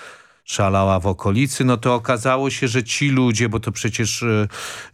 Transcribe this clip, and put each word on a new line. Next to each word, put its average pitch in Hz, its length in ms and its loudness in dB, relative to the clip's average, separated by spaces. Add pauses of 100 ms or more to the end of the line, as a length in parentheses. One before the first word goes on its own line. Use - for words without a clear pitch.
(440)
szalała 98 560 2
w 87 60 -2
okolicy, 110 580 0
no 127 120 4
to 123 180 2
okazało 131 560 0
się, 135 180 -2
że 120 160 0
ci 143 260 0
ludzie, 123 380 2
bo 113 120 -2
to 113 120 -6
przecież, - 500 -4
e, 107 260 2 (460)